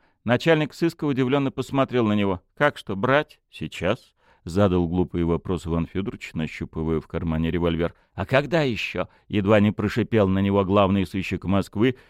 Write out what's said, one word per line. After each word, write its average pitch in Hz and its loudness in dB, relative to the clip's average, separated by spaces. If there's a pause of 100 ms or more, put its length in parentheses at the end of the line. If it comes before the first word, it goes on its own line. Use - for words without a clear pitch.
(240)
Начальник 151 2
сыска 165 -4
удивлённо 135 0
посмотрел 127 0
на 104 2
него. 98 0 (120)
«Как 147 0
что, - -8
брать?» 131 -2 (100)
«Сейчас», — - -6 (300)
задал 90 2
глупый 87 0
вопрос 85 -2
Иван 82 -2
Фёдорович, - -8
нащупывая 80 -4
в - -20
кармане 82 -2
револьвер. 85 0 (180)
«А 92 -8
когда 147 0
ещё?» — 110 -4 (200)
едва 101 4
не 104 4
прошипел 104 0
на 95 2
него 98 2
главный 98 2
сыщик 95 -6
Москвы 101 0 (140)